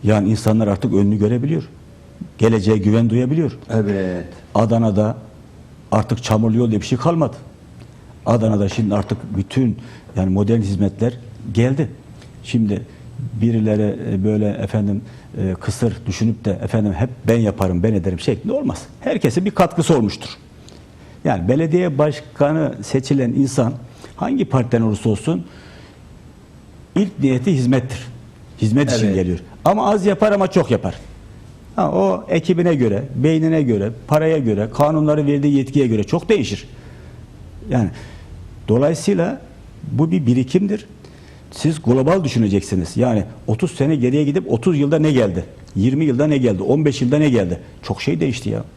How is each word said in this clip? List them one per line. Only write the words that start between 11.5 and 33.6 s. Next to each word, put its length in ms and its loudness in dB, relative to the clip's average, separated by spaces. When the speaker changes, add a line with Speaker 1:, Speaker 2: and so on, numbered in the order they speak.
Speaker 1:
geldi. 360 0
Şimdi 380 0
birileri, 540 2
e, 100 -2
böyle 260 0
efendim, 520 -2
e, 160 -2
kısır 400 -2
düşünüp 400 -2
de 60 0
efendim 300 0
hep 160 -2
ben 120 4
yaparım, 440 0
ben 100 2
ederim 260 -2
şeklinde 340 -2
olmaz. 280 -4
Herkesin 440 0
bir 60 0
katkısı 460 2
olmuştur. 320 -2
Yani 220 0
belediye 500 2
başkanı 840 0
seçilen 480 0
insan 440 0
hangi 300 -2
partiden 360 2
olursa 280 0
olsun 360 -2
ilk 240 -2
niyeti 340 2
hizmettir. 460 0
Hizmet 320 2
için 120 2
Speaker 2:
Evet. 100 2
Speaker 1:
geliyor. 240 0
Ama 260 2
az 140 0
yapar 260 2
ama 160 2
çok 240 2
yapar. 240 -2
Ha, 160 0
o 380 0
ekibine 460 2
göre, 280 2
beynine 460 2